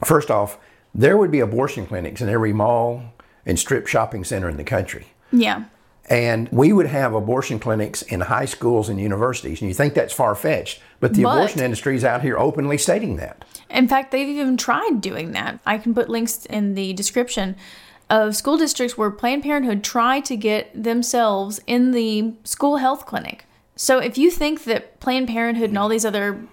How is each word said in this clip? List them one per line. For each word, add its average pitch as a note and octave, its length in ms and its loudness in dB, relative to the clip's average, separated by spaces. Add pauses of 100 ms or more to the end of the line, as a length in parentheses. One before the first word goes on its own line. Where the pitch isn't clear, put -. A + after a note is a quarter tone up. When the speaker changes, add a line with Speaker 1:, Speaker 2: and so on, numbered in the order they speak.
Speaker 1:
First D3 260 2
off, G#2 280 0 (340)
there C#3 240 6
would G3 140 4
be D3+ 80 2
abortion A#2 480 -2
clinics F2+ 340 -8
in A#2+ 80 -2
every A2 240 2
mall A#2+ 520 0 (420)
and - 120 0
strip B2+ 280 -2
shopping A2 380 -2
center F#2+ 240 -4
in D#2 80 -4
the C#2 80 -10
country. - 420 -4 (240)
Speaker 2:
Yeah. G#3+ 340 2 (460)
Speaker 1:
And A#2 400 2
we C#3+ 220 6
would F#3+ 140 6
have C3+ 280 0
abortion A2 440 -2
clinics G#2+ 440 -2
in F#2 180 -6
high B2 260 0
schools A#2 420 0
and G2+ 100 -4
universities. G#2 640 -2
And G2+ 80 -4
you F#2 60 -4
think C#3+ 200 2
that's - 180 0
far-fetched, A#2+ 680 -2 (200)
but B2 140 2
the G#2 100 6
Speaker 2:
But C4+ 120 4
Speaker 1:
abortion F#3 240 2
industry B2+ 360 -2
is A#2+ 80 0
out B2 180 2
here C3 160 0
openly C#3+ 400 0
stating F3+ 380 0
that. - 280 -12 (240)
Speaker 2:
In B3+ 200 2
fact, C4+ 220 0
they've C#4 180 -2
even C#4+ 280 -2
tried C#4+ 460 0
doing D#3+ 300 -8
that. - 340 -6
I G#3+ 100 0
can A3+ 180 -2
put A#3 140 0
links A3+ 380 -4
in G#3 280 -2
the F#3+ 200 -4
description F#3+ 640 -4 (520)
of G#3+ 260 2
school C#4 220 0
districts C4+ 400 0
where G#3+ 140 0
Planned B3 320 -2
Parenthood C4 420 0
tried B3+ 400 0
to B3+ 120 -6
get G#3+ 340 -2 (120)
themselves A3+ 840 0
in B3 240 2
the A3 420 0 (100)
school C#4+ 360 0
health C4 260 0
clinic. - 400 -10 (320)
So C4 240 4
if A#3+ 180 -2
you E4 140 6
think D4+ 320 -2
that - 340 -4
Planned B3+ 300 -2
Parenthood A#3 400 0
and G#3 100 0
all G#3 100 2
these A3 180 2
other G3+ 360 -2 (100)